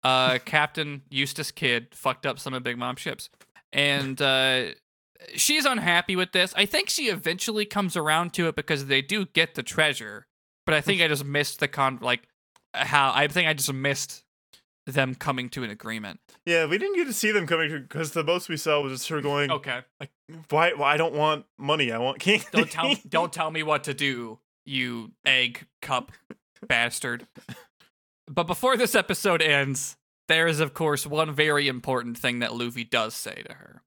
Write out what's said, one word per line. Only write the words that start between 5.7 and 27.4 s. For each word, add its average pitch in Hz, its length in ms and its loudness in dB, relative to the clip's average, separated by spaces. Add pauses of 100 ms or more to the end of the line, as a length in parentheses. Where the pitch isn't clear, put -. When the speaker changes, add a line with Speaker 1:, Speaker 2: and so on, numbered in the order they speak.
Speaker 1:
with 180 160 0
this. 180 240 2
I 196 100 4
think - 240 -2
she 285 200 0
eventually 208 560 -2
comes 196 320 -2
around 160 380 2
to 170 120 2
it 156 80 -2
because 147 300 -2
they 135 160 4
do 190 240 -2
get 165 300 0
the - 80 -6
treasure. 120 640 -2 (380)
But 160 100 2
I 147 60 2
think 185 200 0
I 170 60 4
just 143 180 0
missed 143 340 -2
the 143 80 0
con-, 135 340 0
like, 123 200 0 (520)
how, 139 420 4
I 143 120 4
think 165 220 0
I 156 40 2
just 139 200 -2
missed 139 500 -4 (640)
them 131 280 0
coming 127 340 -4
to 131 140 -8
an 113 60 -6
agreement. 107 500 -10 (260)
Speaker 2:
Yeah, 165 200 2
we 165 120 0
didn't 392 180 -2
get 349 100 2
to 254 80 -6
see 220 180 0
them 196 140 0
coming 160 240 0
to, 151 180 -6
'cause 156 240 -6
the 160 120 -2
most 175 260 0
we 160 80 -4
saw 147 240 2
was 135 120 -4
just 127 160 -8
her 151 120 -2
going, 143 300 0
Speaker 1:
Okay. 139 300 -4 (180)
Speaker 2:
like, 139 100 -14 (400)
"Why, 165 240 4
why, 143 200 2
I 151 40 4
don't 160 160 2
want 151 320 2 (140)
money, 143 320 0
I 113 80 -2
want 131 200 -2
candy." 202 320 2
Speaker 1:
Don't 220 200 2
tell, 269 300 0
Speaker 2:
<laughs> - 60 -20
Speaker 1:
don't 170 260 0
tell 160 180 -2
me 160 100 -4
what 151 220 0
to 143 100 -6
do, 120 460 -4 (260)
you 123 460 -6 (140)
egg 127 420 2 (140)
cup 127 300 -4 (540)
bastard. 117 640 -2 (1000)